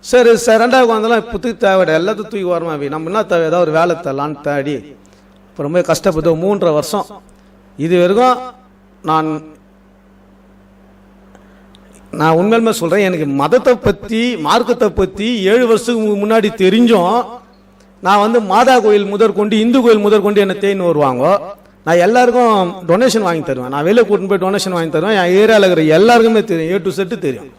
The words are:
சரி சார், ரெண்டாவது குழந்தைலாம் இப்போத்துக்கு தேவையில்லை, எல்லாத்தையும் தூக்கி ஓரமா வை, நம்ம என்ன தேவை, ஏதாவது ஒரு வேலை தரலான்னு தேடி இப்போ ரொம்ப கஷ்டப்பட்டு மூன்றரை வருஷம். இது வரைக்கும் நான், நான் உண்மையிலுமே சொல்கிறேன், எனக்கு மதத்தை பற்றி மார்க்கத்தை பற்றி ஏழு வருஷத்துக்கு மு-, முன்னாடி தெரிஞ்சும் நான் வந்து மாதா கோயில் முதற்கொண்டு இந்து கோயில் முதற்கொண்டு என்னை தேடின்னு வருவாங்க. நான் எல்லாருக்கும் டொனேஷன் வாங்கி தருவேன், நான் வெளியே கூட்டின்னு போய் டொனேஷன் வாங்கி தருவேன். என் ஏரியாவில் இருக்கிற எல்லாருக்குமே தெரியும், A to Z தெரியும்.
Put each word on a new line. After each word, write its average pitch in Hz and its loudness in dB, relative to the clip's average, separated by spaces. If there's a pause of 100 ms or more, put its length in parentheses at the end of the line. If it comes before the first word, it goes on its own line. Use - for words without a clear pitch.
(100)
சரி 240 6 (120)
சார், 220 6
ரெண்டாவது 247 2
குழந்தைலாம் 220 0
இப்போத்துக்கு 220 -8
தேவையில்லை, 185 2
எல்லாத்தையும் 202 -6
தூக்கி 190 -6
ஓரமா 165 -6
வை, 143 -6
நம்ம 160 -10
என்ன 214 -2 (100)
தேவை, 170 0
ஏதாவது 175 2
ஒரு 156 -4
வேலை 170 0 (120)
தரலான்னு 143 -8
தேடி 143 -4 (760)
இப்போ - -12
ரொம்ப 175 -2
கஷ்டப்பட்டு 160 -2 (120)
மூன்றரை 185 0
வருஷம். 165 -4 (800)
இது 170 0
வரைக்கும் 240 2 (680)
நான், 156 0 (3000)
நான் 160 2
உண்மையிலுமே 226 0
சொல்கிறேன், 185 0
எனக்கு 156 -4 (160)
மதத்தை 240 2 (140)
பற்றி 220 -4 (240)
மார்க்கத்தை 233 0 (120)
பற்றி 202 -4 (240)
ஏழு 247 2
வருஷத்துக்கு 226 0
மு-, 208 -2
முன்னாடி 214 0 (160)
தெரிஞ்சும் 214 2 (840)
நான் 202 2
வந்து 233 2 (140)
மாதா 247 4 (120)
கோயில் 208 2
முதற்கொண்டு 208 0 (100)
இந்து 247 2
கோயில் 220 4
முதற்கொண்டு 208 2
என்னை 190 -4
தேடின்னு 190 -2
வருவாங்க. 139 0 (640)
நான் 175 2
எல்லாருக்கும் 240 2 (380)
டொனேஷன் 220 2
வாங்கி 160 -4
தருவேன், 127 -6
நான் 147 -2
வெளியே 226 2
கூட்டின்னு 190 -2
போய் 185 -2
டொனேஷன் 190 -4
வாங்கி 165 -4
தருவேன். 208 -2
என் 175 0
ஏரியாவில் 214 4
இருக்கிற 165 2 (140)
எல்லாருக்குமே 226 4
தெரியும், 160 -4
A 175 -4
to 190 -4
Z 190 -6
தெரியும். 117 -6